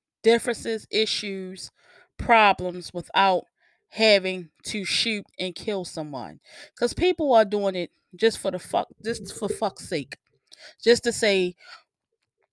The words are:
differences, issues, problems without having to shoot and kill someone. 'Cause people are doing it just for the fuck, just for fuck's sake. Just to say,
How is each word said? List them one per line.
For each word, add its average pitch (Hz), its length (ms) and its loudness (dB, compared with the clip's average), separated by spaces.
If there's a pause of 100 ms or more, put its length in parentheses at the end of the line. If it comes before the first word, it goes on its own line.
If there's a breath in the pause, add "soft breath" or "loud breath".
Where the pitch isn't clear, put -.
(240)
differences, 226 640 2
issues, 196 800 -4 (460 soft breath)
problems 190 760 2
without 185 520 2 (460)
having 185 600 2 (120)
to 202 220 -6
shoot 214 400 -2 (140)
and 180 160 -6
kill 196 280 -6
someone. 139 560 -10 (380 loud breath)
'Cause 240 160 -2
people 339 400 0
are 220 140 6
doing 196 280 -2
it 175 160 -6 (240)
just 220 220 0
for - 140 -6
the 180 80 -4
fuck, - 280 -4 (160)
just 214 320 -8
for 208 140 -4
fuck's - 400 -6
sake. 147 300 -8 (680 loud breath)
Just 233 200 4
to 240 80 0
say, 190 440 0 (960 loud breath)